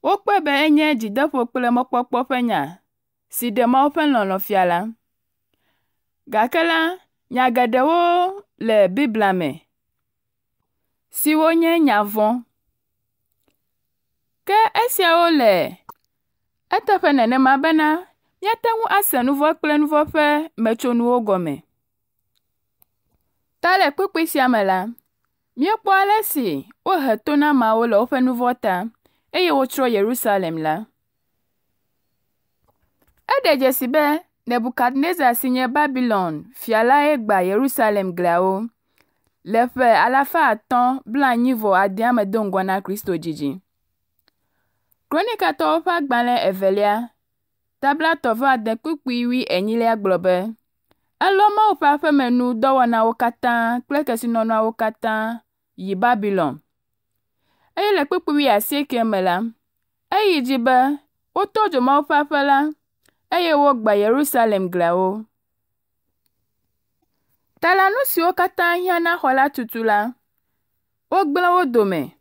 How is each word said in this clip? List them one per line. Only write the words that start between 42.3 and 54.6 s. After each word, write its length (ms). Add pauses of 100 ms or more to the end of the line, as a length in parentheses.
ŋgɔ 220
na 180
Kristo 360
dzidzi. 340 (1600)
Kronikatɔwo 680
ƒe 100
agbalẽ 540
evelia, 500 (880)
tabla 300
etɔ̃ 240
vɔ 100
ade, 280
kpukpui 420 (100)
wuienyilia 720
gblɔ 240
be, 160 (840)
elɔ 280
Mawu 260
ƒe 140
aƒemenu 640
dɔwɔnawo 640
katã 380 (260)
kple 240
kesinɔnuawo 680